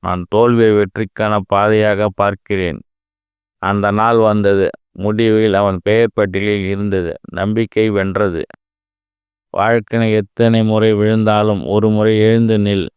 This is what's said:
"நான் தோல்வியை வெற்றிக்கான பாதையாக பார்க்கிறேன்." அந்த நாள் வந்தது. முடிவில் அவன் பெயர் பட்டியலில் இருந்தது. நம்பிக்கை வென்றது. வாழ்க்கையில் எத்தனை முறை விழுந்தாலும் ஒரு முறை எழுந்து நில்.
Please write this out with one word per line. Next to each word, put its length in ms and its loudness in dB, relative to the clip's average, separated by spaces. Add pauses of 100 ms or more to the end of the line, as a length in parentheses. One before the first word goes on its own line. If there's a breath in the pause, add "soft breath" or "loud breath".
"நான் 260 -4
தோல்வியை 440 2
வெற்றிக்கான 720 -2
பாதையாக 680 0
பார்க்கிறேன்." 680 -4 (800)
அந்த 320 -2
நாள் 280 2
வந்தது. 520 2 (280)
முடிவில் 560 0
அவன் 280 0
பெயர் 320 0
பட்டியலில் 500 -2
இருந்தது. 480 -4 (200)
நம்பிக்கை 560 -2
வென்றது. 540 -2 (1120)
வாழ்க்கையில் 600 0
எத்தனை 460 0
முறை 300 2
விழுந்தாலும் 760 0
ஒரு 240 0
முறை 280 2
எழுந்து 400 2
நில். 280 0 (100)